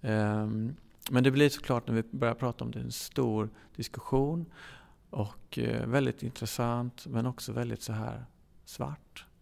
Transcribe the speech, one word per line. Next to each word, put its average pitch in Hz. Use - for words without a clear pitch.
Ehm, 107
men 127
det 135
blir 143
såklart, -
när 120
vi 113
börjar 120
prata 123
om 117
det, 117
en 117
stor 110
diskussion 139
och, -
eh, 117
väldigt 123
intressant, 120
men 120
också 127
väldigt 117
så 110
här 113
svart. -